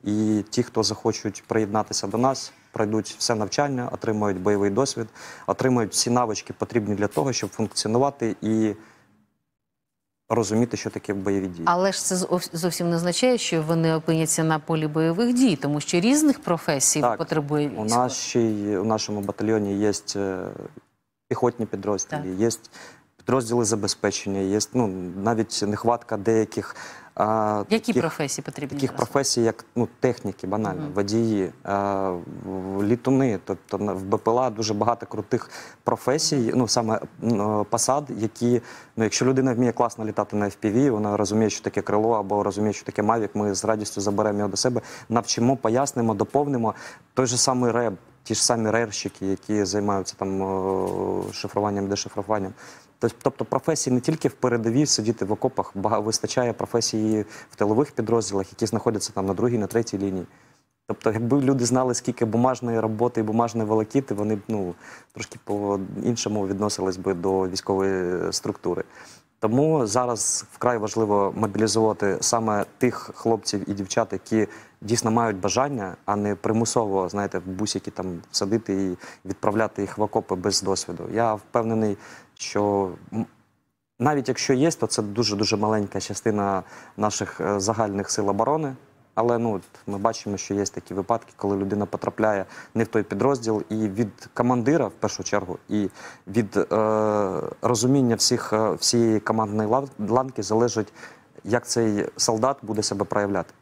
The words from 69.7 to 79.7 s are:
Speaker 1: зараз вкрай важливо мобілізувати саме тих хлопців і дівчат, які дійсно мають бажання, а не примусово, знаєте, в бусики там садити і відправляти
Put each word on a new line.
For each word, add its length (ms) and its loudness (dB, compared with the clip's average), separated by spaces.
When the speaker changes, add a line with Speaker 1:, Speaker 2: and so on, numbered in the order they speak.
Speaker 1:
зараз 680 0
вкрай 260 0
важливо 580 2
мобілізувати 840 2
саме 440 2
тих 360 0
хлопців 560 -2
і 40 -2
дівчат, 380 -2
які 360 0
дійсно 300 0
мають 260 2
бажання, 680 -2
а 120 0
не 180 0
примусово, 720 0
знаєте, 300 -4
в 80 -8
бусики 440 -4
там 300 -8
садити 540 0
і 120 -2
відправляти 540 -2